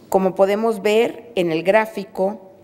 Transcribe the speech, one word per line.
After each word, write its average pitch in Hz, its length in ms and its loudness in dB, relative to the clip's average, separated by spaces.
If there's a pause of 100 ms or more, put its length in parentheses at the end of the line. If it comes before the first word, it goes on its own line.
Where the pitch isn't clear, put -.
Como 190 260 0
podemos 202 480 0
ver 220 520 0
en 175 180 0
el 165 100 -2
gráfico 202 920 -2 (120)